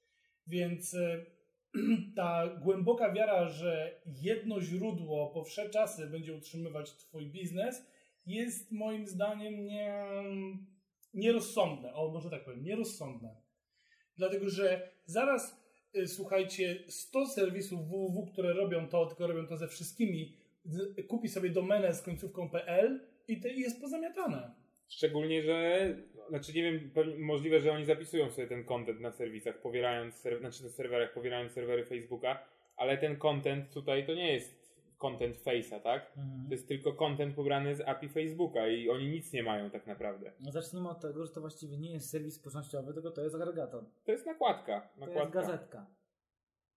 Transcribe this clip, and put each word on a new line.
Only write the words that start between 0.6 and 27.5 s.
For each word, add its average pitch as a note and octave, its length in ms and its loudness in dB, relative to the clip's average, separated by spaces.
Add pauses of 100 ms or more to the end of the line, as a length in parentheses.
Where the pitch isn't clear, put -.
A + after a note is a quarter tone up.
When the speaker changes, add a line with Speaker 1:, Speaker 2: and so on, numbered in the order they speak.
Speaker 1:
e, E3+ 320 0 (480)
<clears throat> A3 420 2
ta E3+ 300 4 (160)
głęboka G3 500 4
wiara, G3 360 4
że D#3+ 520 -2 (220)
jedno G#3 380 0
źródło E3 680 0
po D#3+ 140 -4
wsze G#3 260 -4
czasy G#3 360 2
będzie D#3 280 -6
utrzymywać D3+ 580 -8
twój - 340 -12
biznes, F3+ 600 -4 (400)
jest A3 460 -4
moim G#3+ 340 -2
zdaniem G#3 580 -2
nie-, G3+ 400 -4 (1080)
nierozsądne. F#3 800 2
O, D#3 160 0
może D#3+ 200 -6
tak C#3 140 -6
powiem, B2+ 200 -10
nierozsądne. C#3+ 720 -6 (800)
Dlatego, G3 320 0
że F#3 420 2 (140)
zaraz, B3+ 600 2 (320)
y, F3+ 120 2
słuchajcie, F#3 680 0 (120)
sto - 380 0
serwisów F#3 600 0
W - 20 -6
W F#3+ 220 0
W, F#3 200 -4
które F3 200 2
robią F3 360 0
to, E3+ 180 4
tylko E3+ 200 -2
robią E3 200 -2
to D#3+ 100 -6
ze D#3 120 -6
wszystkimi, E3+ 680 -2 (280)
z-, F#3+ 440 -6
kupi A3+ 200 -2
sobie F3+ 220 0
domenę F#3 440 4
z - 80 -6
końcówką F3 480 -6
P E3+ 160 -2
L G#3 340 6 (280)
i G#3+ 120 0
te-, B3 120 -2
i C4 80 -2
jest A#3+ 200 -2
pozamiatane. D#4+ 760 -4 (340)
Speaker 2:
Szczególnie, D#3 540 2
że, E3+ 460 4 (400)
znaczy D3+ 260 -4
nie E3 80 2
wiem, D#3+ 320 0
pewnie, D#3 240 4
możliwe, D3+ 420 6